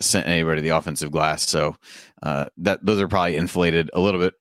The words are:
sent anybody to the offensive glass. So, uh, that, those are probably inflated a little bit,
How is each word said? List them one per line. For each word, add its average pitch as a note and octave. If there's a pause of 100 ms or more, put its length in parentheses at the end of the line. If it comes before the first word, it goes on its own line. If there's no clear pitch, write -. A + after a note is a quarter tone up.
sent -
anybody E2
to D2+
the D#2+
offensive D#2+
glass. D#2
So, D2+ (460)
uh, C#2+ (120)
that, F#2
those G2+
are G2
probably F2
inflated E2+
a F2+
little F#2+
bit, F#2